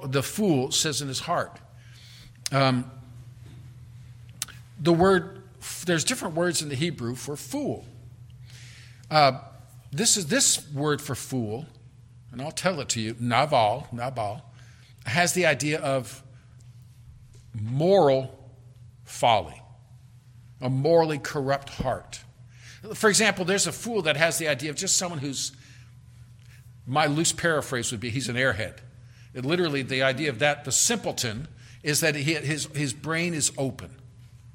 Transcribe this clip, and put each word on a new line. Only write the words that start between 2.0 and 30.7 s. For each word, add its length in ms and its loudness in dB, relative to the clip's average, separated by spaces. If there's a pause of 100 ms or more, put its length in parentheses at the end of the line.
Um, 380 2 (1900)
the 120 4
word, 500 4 (180)
f-, 240 -12
there's 200 2
different 300 -4
words 280 0
in 60 -8
the 60 -4
Hebrew 400 -2
for 220 -8
fool. 480 -6 (1300)
Uh, 280 6 (540)
this 240 2
is, 100 -4
this 460 2
word 280 0
for 140 -6
fool, 520 -6 (680)
and 100 -10
I'll 80 -6
tell 300 0
it 100 -8
to 100 -2
you, 200 -4
naval, 720 4
nabal, 500 -6 (640)
has 260 2
the 140 2
idea 320 2
of 440 -4 (1300)
moral 1000 2 (520)
folly, 580 2 (1000)
a 80 -2
morally 500 4
corrupt 520 -4
heart. 500 -6 (760)
For 140 4
example, 360 4
there's 220 2
a 60 -2
fool 300 -4
that 140 4
has 220 4
the 100 0
idea 220 -2
of 60 -8
just 200 0
someone 240 -4
who's, 320 -6 (1300)
my 200 2
loose 260 2
paraphrase 600 -2
would 80 -8
be, 100 -6
he's 180 -4
an 80 -4
airhead. 420 -2 (540)
It 120 -8
literally, 380 0
the 200 -2
idea 280 2
of 100 -8
that, 240 2
the 80 -4